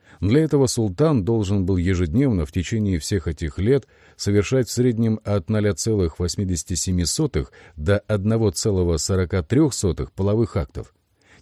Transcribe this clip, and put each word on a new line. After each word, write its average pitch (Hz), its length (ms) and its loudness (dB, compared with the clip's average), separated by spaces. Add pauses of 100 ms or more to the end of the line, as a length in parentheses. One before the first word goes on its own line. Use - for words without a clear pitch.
(200)
Для 120 220 4
этого 147 260 2
султан 117 560 0
должен 101 420 0
был 95 100 2
ежедневно 90 720 2
в - 60 -12
течение 98 480 -2
всех - 260 -4
этих 78 320 -6
лет 117 300 0 (280)
совершать 104 520 0
в - 20 -12
среднем 117 540 0
от 101 260 -2
ноля 104 240 0
целых 101 460 -2
восьмидесяти 90 540 -4
семи 90 300 0
сотых 80 460 -2 (240)
до 82 240 0
одного 107 520 0
целого 90 480 0
сорока 92 440 0
трех 135 320 2
сотых 76 380 -2
половых 104 440 0
актов. - 380 -8 (480)